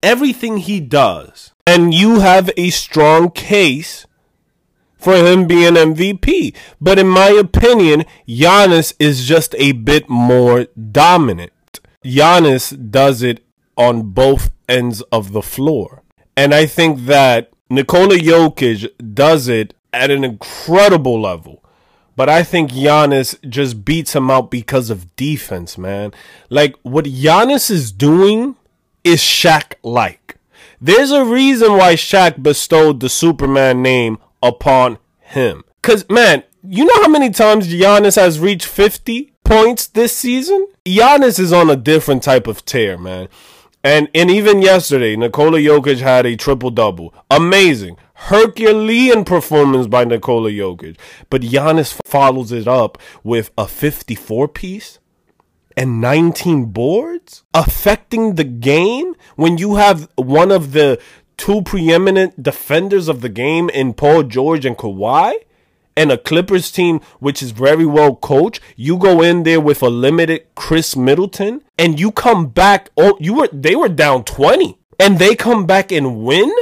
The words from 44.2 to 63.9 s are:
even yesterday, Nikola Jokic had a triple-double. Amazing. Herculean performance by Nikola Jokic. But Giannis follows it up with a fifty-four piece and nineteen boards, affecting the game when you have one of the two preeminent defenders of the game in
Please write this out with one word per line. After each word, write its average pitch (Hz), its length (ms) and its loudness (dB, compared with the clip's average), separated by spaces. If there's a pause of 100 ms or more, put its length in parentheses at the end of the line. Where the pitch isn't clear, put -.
even 202 320 2
yesterday, 143 520 2
Nikola 147 440 0
Jokic 147 400 2
had 127 260 2
a 120 100 -4
triple-double. 113 800 -4 (160)
Amazing. 160 680 0 (180)
Herculean 220 1120 0
performance 143 600 0
by 123 200 0
Nikola 117 440 -2
Jokic. 92 480 -12 (320)
But 131 140 -4
Giannis 143 500 -2 (100)
follows 131 480 0
it 113 160 -8
up 120 300 -2 (260)
with 113 360 -4
a 104 80 -4
fifty-four 131 800 -8
piece - 500 -14 (800)
and 127 240 -4
nineteen 156 640 0
boards, 185 800 -6 (100)
affecting 214 800 -2
the 160 100 -4
game 160 720 -2 (220)
when 165 240 -2
you 202 160 -4
have 202 400 0
one 147 360 0
of 160 200 -2
the 143 280 2 (380)
two 208 240 -4
preeminent 185 800 0
defenders 170 640 -4
of 139 140 -6
the 123 80 -8
game 151 400 -4
in 131 240 -4